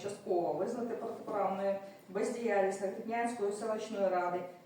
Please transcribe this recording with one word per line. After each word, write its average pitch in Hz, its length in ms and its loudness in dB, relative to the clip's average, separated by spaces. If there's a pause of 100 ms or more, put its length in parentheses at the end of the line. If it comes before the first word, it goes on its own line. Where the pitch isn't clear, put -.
частково, 175 500 0
визнати 226 420 -2
протиправною 196 800 0 (340)
бездіяльність 202 720 2
Рокитнянської 220 720 0
селищної 214 580 0
ради 180 300 2 (260)